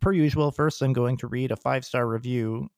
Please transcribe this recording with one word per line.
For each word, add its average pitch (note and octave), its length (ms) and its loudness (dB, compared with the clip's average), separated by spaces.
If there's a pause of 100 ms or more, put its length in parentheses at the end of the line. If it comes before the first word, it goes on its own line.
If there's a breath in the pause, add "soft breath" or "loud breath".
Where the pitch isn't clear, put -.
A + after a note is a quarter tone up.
per G3 120 2
usual, D3 400 4
first D3+ 300 0
I'm C3 100 2
going B2 240 2
to A#2+ 100 -8
read B2 240 -4
a A#2 60 -2
five-star C3 500 -2
review A#2 720 -2